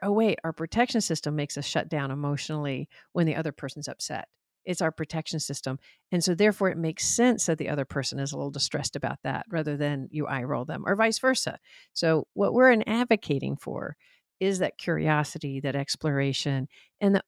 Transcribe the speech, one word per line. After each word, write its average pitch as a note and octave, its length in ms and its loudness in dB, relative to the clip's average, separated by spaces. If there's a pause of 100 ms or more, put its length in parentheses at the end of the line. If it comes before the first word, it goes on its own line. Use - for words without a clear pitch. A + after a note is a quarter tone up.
"Oh, G3+ 80 0
wait, G#3+ 320 4
our D#3+ 100 -4
protection A3 480 0
system D3+ 340 -2
makes D3 220 -4
us C#3+ 80 -6
shut - 240 -2
down C#3 220 -2
emotionally C#3+ 800 -4 (240)
when E3+ 120 4
the C#3+ 100 2
other D#3 160 -2
person's C#3 360 -10
upset." - 400 -8 (380)
It's F3+ 160 -4
our D#3+ 100 2
protection D#3+ 480 -6
system. C3+ 400 -6 (320)
And F3 100 0
so F3+ 140 2
therefore, G3+ 320 4
it E3+ 100 0
makes D#3+ 280 -4
sense - 400 4
that D#3+ 120 2
the D3+ 120 -4
other C#3+ 160 -2
person C#3 340 -4
is C#3 140 -4
a - 20 -8
little C#3+ 160 -6
distressed C#3 460 -4
about C3+ 260 -4
that C#3 260 -4
rather D3+ 280 -2
than C#3+ 340 -2
you D3+ 160 -2
eye C3 160 -4
roll B2+ 220 -2
them D#3 200 -6
or G3 120 2
vice A3+ 220 2
versa. - 380 0 (360)
So D#3+ 400 2
what G3 200 2
we're B3+ 180 8
in A3 120 4
advocating D#3 720 0
for - 400 -8 (460)
is F#3+ 180 2
that - 180 0
curiosity, D3+ 840 0
that C#3 160 -2
exploration, C#3 920 0 (320)
and G3+ 160 6
the - 120 2